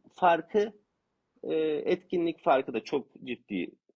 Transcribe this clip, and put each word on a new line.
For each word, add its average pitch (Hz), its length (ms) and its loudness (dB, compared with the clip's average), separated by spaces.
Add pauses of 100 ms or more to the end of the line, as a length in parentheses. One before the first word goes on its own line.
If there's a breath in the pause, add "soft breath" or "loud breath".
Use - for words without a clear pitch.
(140)
farkı, 185 580 2 (720)
e, 160 120 -4 (300)
etkinlik 170 600 -2
farkı 135 300 2
da 110 100 -2
çok 139 220 -4 (180)
ciddi 104 460 -6 (260)